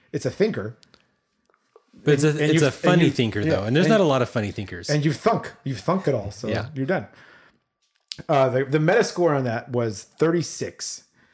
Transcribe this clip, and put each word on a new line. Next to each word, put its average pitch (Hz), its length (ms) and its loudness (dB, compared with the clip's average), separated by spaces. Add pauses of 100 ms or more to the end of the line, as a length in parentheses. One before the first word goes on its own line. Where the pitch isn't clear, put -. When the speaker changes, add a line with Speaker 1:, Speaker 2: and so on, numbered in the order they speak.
(120)
Speaker 1:
it's - 140 -4
a 127 40 -4
thinker. 123 460 -4 (1300)
Speaker 2:
But 147 120 2
it's 143 100 2
a, 156 60 4
Speaker 1:
And, 147 100 -2
and 147 100 0
Speaker 2:
it's 156 40 4
Speaker 1:
you've, 160 80 4
Speaker 2:
a 147 40 6
Speaker 1:
and 127 80 0
Speaker 2:
funny 175 320 4
Speaker 1:
you've, 127 80 2
Speaker 2:
thinker, 107 260 -2
Speaker 1:
yeah, 156 100 0
Speaker 2:
though. 101 140 0
And 117 120 0
there's 175 100 4
Speaker 1:
and, - 40 4
Speaker 2:
not 220 100 6
a 190 40 4
lot 135 180 2
of 117 80 -2
funny 104 220 -2
thinkers. 92 360 -10
Speaker 1:
and 147 160 0
you've 156 120 0
thunk. - 360 -2 (120)
You've 131 160 -6
thunk 190 280 -2
it 139 60 2
all, 107 160 -6
so - 180 -10
Speaker 2:
Yeah. 107 260 -4
Speaker 1:
you're 135 120 -6
done. 113 200 -2 (1200)
Uh, 135 200 4
the, 127 160 0
the 135 140 0
Metascore 170 580 2
on 135 80 -2
that 117 260 -6
was 117 340 -2
thirty-six. - 1000 -4 (300)